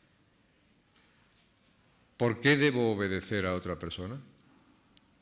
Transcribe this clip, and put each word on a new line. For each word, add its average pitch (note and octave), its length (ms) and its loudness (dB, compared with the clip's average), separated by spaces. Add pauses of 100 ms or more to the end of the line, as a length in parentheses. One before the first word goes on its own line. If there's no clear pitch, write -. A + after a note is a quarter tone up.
(2250)
¿Por A#2 240 2
qué C#3+ 160 6
debo B2 340 2
obedecer G2 540 -2
a F#2 80 0
otra F2+ 240 -6
persona? F2+ 420 -10 (1040)